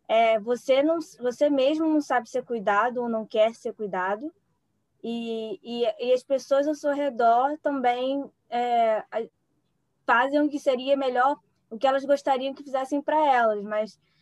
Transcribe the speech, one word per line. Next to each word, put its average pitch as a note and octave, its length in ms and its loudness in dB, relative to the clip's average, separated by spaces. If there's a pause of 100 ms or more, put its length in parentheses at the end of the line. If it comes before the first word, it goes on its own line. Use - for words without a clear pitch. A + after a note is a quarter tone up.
É, A3+ 320 4
você B3 420 0
não, E4 160 2 (220)
você B3 280 0
mesmo D4 400 2
não D#4 120 2
sabe B3 280 -2
ser B3 160 -6
cuidado A3+ 560 -2
ou A#3+ 80 -4
não A3+ 160 -4
quer A3 300 0
ser A#3 180 -10
cuidado. G3+ 600 -6 (720)
E, A3+ 580 -8
e, A#3+ 460 -4
e B3+ 40 4
as B3+ 120 0
pessoas C#4 420 0
ao D4+ 80 -2
seu D4 180 -4
redor C4 720 2
também, C4 640 -2 (220)
é, A#3 580 0
a-, A#3 200 -6 (760)
fazem C4+ 360 2
o D4 80 2
que C#4+ 100 -4
seria C4+ 380 0
melhor, C4+ 420 0 (320)
o A3+ 80 -12
que C4+ 80 0
elas C4+ 180 0
gostariam C4+ 500 0
que C#4+ 100 -18
fizessem C4+ 360 -4
pra D4+ 240 2
elas, A#3 380 2
mas G#3+ 380 -6 (220)